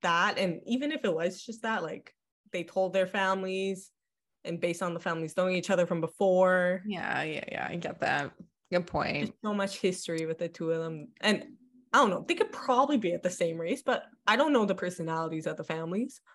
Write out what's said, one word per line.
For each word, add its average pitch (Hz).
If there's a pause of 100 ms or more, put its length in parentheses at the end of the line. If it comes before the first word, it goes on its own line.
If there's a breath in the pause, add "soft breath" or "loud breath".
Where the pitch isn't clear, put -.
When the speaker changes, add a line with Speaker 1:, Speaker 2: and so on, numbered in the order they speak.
Speaker 1:
that. 180
And 180
even 262
if 311
it 185
was 175
just 226
that, 220
like, - (400)
they 175
told 185
their 190
families, 190 (500)
and 170
based 175
on 175
the 165
families 165
knowing 185
each 175
other 180
from 170
before. 185
Speaker 2:
Yeah, 175
yeah, 156
yeah, -
I -
get 165
that. 143 (400)
Good 175
point. 147
Speaker 1:
There's - (120)
so 214
much 196
history 175
with 160
the 170
two 165
of 165
them. 160 (120)
And 208 (480)
I 240
don't 254
know, 180
they 339
could 440
probably 269
be 196
at 170
the 185
same 165
race, 170
but - (220)
I 214
don't 294
know 226
the 190
personalities 165
of 156
the 165
families. 165 (120)